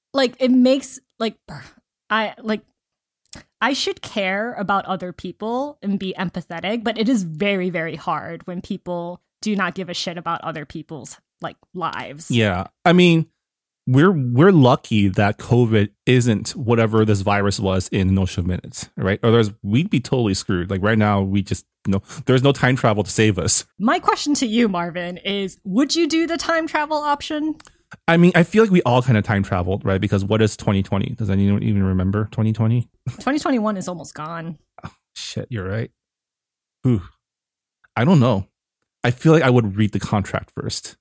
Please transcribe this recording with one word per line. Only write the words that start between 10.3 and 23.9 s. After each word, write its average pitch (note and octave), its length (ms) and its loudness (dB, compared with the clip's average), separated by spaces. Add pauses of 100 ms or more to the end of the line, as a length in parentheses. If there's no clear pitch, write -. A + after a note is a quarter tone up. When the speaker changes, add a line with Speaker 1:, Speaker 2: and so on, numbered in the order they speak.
Speaker 1:
other D#3 240 -10
people's, - 520 -14 (240)
like, - 160 -12 (160)
lives. D3+ 560 -8
Speaker 2:
Yeah. G#2 380 0 (180)
I E3+ 80 6
mean, E3+ 340 6 (600)
we're, C#3 240 6
we're C#3 400 4
lucky B2 580 4
that G#2 300 0
covid A2+ 500 2 (160)
isn't A#2+ 460 2
whatever A2+ 540 2
this G#2 160 2
virus G2+ 380 0
was F#2+ 300 -2
in F#2+ 200 0
Kenosha F#2+ 340 0
minutes, - 520 -8
right? G2 280 -2
Or A#2 80 4
there's, A2 200 4 (120)
we'd B2 260 0
be C3+ 100 0
totally A#2+ 360 0
screwed. F2+ 340 -4
Like, F#2+ 140 -2
right A2 140 2
now, G#2 240 2
we G2 200 0
just, - 240 -8 (220)
no, G2 140 0 (240)
there's B2+ 180 4
no C#3 80 4
time C3+ 240 0
travel G#2+ 280 0
to - 80 -8
save G#2+ 280 2
us. - 260 2 (140)
Speaker 1:
My C#4 200 0